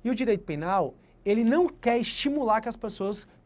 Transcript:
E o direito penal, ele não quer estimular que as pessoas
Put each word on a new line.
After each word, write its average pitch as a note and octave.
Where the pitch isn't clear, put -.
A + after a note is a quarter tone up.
E A3+
o B3+
direito A3
penal, D#3+
ele A3
não D#4
quer A#3+
estimular A#3+
que A3
as A3+
pessoas G#3